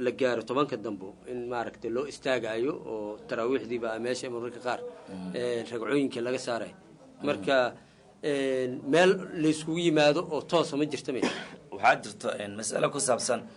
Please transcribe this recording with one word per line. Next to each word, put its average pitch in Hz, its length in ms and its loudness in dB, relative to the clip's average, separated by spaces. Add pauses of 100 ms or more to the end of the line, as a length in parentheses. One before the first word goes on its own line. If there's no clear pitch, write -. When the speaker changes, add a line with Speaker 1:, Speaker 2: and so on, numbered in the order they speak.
Speaker 1:
la 123 100 2
gaaro 117 320 2
tobanka 131 340 0
dambo 101 380 -8 (140)
in, 123 200 -6
maaragtay, 117 420 -6
loo 123 160 0
istaagayo 123 680 -2 (120)
oo 107 340 -6 (100)
taraawiixdiiba 117 680 -2
ah 110 60 -4
meesha 123 280 -2
mararka 117 300 -6
qaar, 120 220 -4 (280)
Speaker 2:
Mm. 92 280 -8
Speaker 1:
een, 120 340 -2
ragcooyinka 120 500 0
laga 123 180 -2
saaray. 110 360 -4
Speaker 2:
Mm. - 520 -14
Speaker 1:
Marka, 131 480 2 (480)
een, 135 680 0
meel 175 220 8 (320)
la 156 60 6
iskugu 160 300 0
yimaado 156 540 6
oo 139 100 0
toosa 151 340 2
ma 147 80 2
jirta, 143 280 -4
ma? 117 80 -4 (500)
Speaker 2:
Waxaa 120 320 4
jirto, 107 260 -6 (140)
een, 101 140 -8
mas'alo 120 340 0
ku - 80 -6
saabsan, 120 420 2 (160)